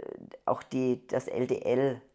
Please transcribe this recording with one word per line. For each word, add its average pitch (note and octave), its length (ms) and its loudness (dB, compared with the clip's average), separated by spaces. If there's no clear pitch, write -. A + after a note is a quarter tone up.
auch - 160 0
die, B2+ 460 0
das - 220 -2
L B2+ 180 0
D B2 140 0
L B2 400 2